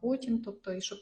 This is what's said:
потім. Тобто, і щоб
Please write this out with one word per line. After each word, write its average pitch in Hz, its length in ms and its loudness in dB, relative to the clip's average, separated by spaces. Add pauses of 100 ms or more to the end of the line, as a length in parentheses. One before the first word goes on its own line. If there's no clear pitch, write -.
потім. 247 400 2
Тобто, 196 320 -6
і 185 80 -4
щоб 196 200 -4